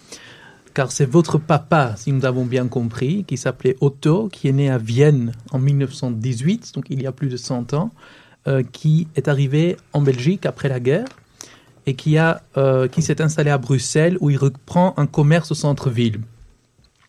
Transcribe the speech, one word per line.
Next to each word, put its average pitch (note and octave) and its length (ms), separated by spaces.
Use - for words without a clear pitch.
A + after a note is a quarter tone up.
Car C3 180
c'est C#3 180
votre D#3+ 280
papa, D3 600
si - 140
nous C3 140
avons B2+ 200
bien B2 220
compris, C3 580
qui C3 120
s'appelait C3 440
Otto, D#3+ 480
qui - 180
est C3+ 60
né C#3 160
à C3 80
Vienne A#2 560
en C3 80
mille C#3 180
neuf C3+ 160
cent C3 160
dix-huit, B2+ 640
donc - 160
il C3 120
y C3 60
a C3 40
plus C3+ 180
de B2 80
cent A#2+ 360
ans, F3 180
euh, C3+ 160
qui D#3 520
est C3 120
arrivé D3 500
en D3+ 80
Belgique C3+ 440
après C#3+ 240
la B2+ 100
guerre C#3+ 260
et C3+ 40
qui D3+ 240
a, E3 260
euh, C3 320
qui C#3+ 120
s'est D3+ 200
installé D3+ 280
à C#3+ 80
Bruxelles, D3+ 600
où D3 100
il C#3 80
reprend F3 600
un D3 80
commerce D#3+ 460
au D#3+ 40
centre-ville. A#2+ 640